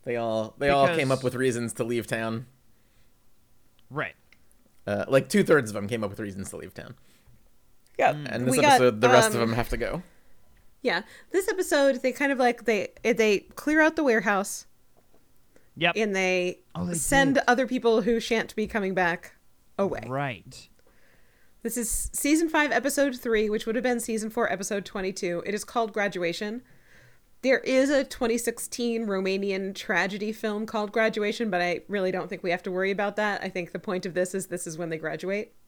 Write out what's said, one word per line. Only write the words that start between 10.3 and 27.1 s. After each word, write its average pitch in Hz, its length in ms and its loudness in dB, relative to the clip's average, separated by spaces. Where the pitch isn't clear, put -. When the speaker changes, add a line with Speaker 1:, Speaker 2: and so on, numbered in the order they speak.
Speaker 3:
Yeah. 185 200 0
This 392 180 0
episode, 285 540 2
they 254 100 0
kind 277 200 0
of, 247 60 -2
like, 240 260 2
they, 214 240 0
they 220 380 4
clear 302 260 2
out 311 160 4
the 320 80 0
warehouse. 214 600 0
Speaker 2:
Yep. 170 200 0
Speaker 3:
And 208 180 0
they 185 460 0
Speaker 2:
Oh, 175 120 -4
they 175 80 -4
Speaker 3:
send 269 420 2
Speaker 2:
did. 254 120 2
Speaker 3:
other 247 180 2
people 233 360 2
who 226 180 2
shan't 220 360 -2
be 214 100 -2
coming 190 280 -2
back 175 400 -2
away. 185 280 -2
Speaker 2:
Right. 127 600 -8
Speaker 3:
This 226 160 -6
is - 340 -4
season 311 380 2
five, 294 220 2
episode 269 460 2
three, 220 300 2
which 214 160 -2
would 226 100 -4
have 240 80 0
been 247 160 0
season 220 300 -4
four, 220 240 -2
episode 196 320 -4
twenty-two. 185 640 -4
It 202 80 -4
is 202 100 -6
called 226 300 -2
Graduation. 202 680 -4